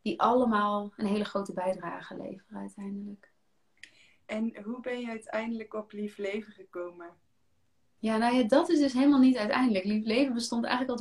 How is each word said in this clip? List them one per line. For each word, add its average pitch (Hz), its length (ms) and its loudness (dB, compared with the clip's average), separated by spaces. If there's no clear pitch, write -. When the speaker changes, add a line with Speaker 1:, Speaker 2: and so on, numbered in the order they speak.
Speaker 1:
die - 200 -4
allemaal 208 760 2
een 220 80 -2
hele 208 200 0
grote 196 280 -4
bijdrage 180 640 -6
leveren 202 420 -12
uiteindelijk. 202 720 -12
Speaker 2:
En 220 380 -6
hoe 233 180 -8
ben 247 180 -6
je 240 100 -8
uiteindelijk 220 640 -8
op 214 180 -10
Lief 208 260 -8
Leven 208 360 -6
gekomen? 175 540 -12
Speaker 1:
Ja, 220 180 0
nou 240 180 4
ja, 254 80 6
dat 294 260 4
is 320 100 4
dus 269 140 4
helemaal 269 260 6
niet 254 180 8
uiteindelijk. 214 480 2
Lief 214 200 0
Leven 247 280 2
bestond 233 320 -2
eigenlijk 254 280 -4
al 233 80 -2